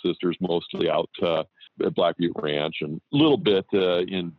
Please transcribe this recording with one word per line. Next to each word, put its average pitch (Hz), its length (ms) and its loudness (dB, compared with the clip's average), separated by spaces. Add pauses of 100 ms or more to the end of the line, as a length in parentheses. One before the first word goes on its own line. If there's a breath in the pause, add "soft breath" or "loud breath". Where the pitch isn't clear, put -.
Sisters, 87 340 -2
mostly 87 500 -2
out, 78 200 0 (120)
uh, 82 220 0 (400 loud breath)
at 90 120 -2
Black 85 220 2
Butte 85 180 0
Ranch, 76 440 -2
and 78 220 -8 (100)
a 143 60 0
little 147 200 6
bit, 98 360 2
uh, 90 280 2
in, 90 380 -4